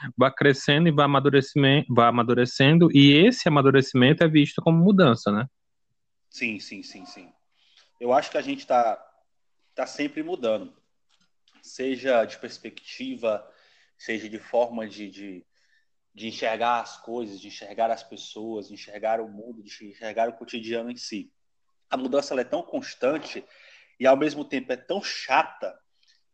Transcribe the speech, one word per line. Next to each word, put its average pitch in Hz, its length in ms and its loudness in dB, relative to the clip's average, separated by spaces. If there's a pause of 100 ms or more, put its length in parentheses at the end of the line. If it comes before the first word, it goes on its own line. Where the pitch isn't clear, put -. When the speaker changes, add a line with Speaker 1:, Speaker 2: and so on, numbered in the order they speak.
(160)
Speaker 1:
vá 131 140 4
crescendo 143 580 2
e 160 40 4
vá 147 140 2
amadurecime-, 139 840 2
vá 117 180 4
amadurecendo, 123 880 4
e 139 160 10
esse 190 360 4
amadurecimento 135 720 4
é 170 60 4
visto 156 340 2
como 165 160 4
mudança, 165 540 4
né? 107 140 -2 (840)
Speaker 2:
Sim, 110 300 -8
sim, 98 240 -18
sim, 92 200 -20
sim. 90 240 -20 (720)
Eu 120 120 0
acho 143 180 0
que 156 80 -6
a 143 40 -2
gente 139 220 -8
tá, 117 320 0 (800)
tá 127 100 -6
sempre 147 380 -8
mudando, 113 500 -6 (880)
seja 127 640 -2
de - 140 -12
perspectiva, 113 1080 -10 (540)
seja 110 300 -8
de 107 100 -12
forma 117 500 -4
de, 101 220 -16
de, 95 360 -18 (680)
de 110 140 -14
enxergar 117 520 -4
as - 160 -14
coisas, 113 440 -12
de 101 80 -20
enxergar 104 420 -6
as 113 140 -8
pessoas, 107 640 -14
de 101 60 -20
enxergar 107 460 -6
o 107 80 -12
mundo, 110 360 -20
de 104 240 -20
enxergar 110 400 -6
o 120 60 -10
cotidiano 117 580 -10
em 123 40 -16
si. - 340 -14 (600)
A 143 60 -4
mudança, 131 360 -4
ela 131 100 -2
é - 20 -10
tão 156 180 -6
constante 139 800 -8 (540)
e, 127 80 -2
ao 135 100 6
mesmo 147 280 -4
tempo, 127 280 -8
é 123 40 -4
tão 196 260 -8
chata, - 760 -4 (580)